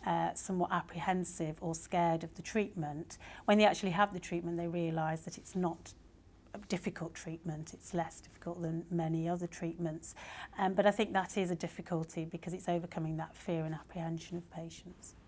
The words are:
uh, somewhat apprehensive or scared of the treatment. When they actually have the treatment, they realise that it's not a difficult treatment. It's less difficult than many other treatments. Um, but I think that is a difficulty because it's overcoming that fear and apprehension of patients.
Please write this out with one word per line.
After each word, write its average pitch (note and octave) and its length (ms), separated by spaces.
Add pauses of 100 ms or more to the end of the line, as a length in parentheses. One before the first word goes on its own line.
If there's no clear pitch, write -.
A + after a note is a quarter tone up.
uh, E3+ 280
somewhat - 380
apprehensive F3 880
or E3 120
scared E3 520
of E3 100
the F3 60
treatment. D#3+ 760 (280)
When G#3 120
they G#3 80
actually G3 260
have G3+ 220
the F#3 60
treatment, E3+ 380
they E3+ 100
realise D#3+ 540
that - 160
it's - 180
not F3 380 (600)
a - 40 (100)
difficult E3+ 460
treatment. D#3+ 600
It's - 200
less E3 260
difficult - 420
than E3 300
many E3 380
other F3 180
treatments. E3+ 680 (420)
Um, F#3+ 160
but F#3+ 120
I G#3 60
think G#3 220
that F#3+ 240
is F#3 120
a F3+ 60
difficulty E3 720
because E3 280
it's - 140
overcoming E3+ 500
that D#3+ 200
fear E3 260
and D#3 100
apprehension E3 640
of E3+ 140
patients. - 640 (120)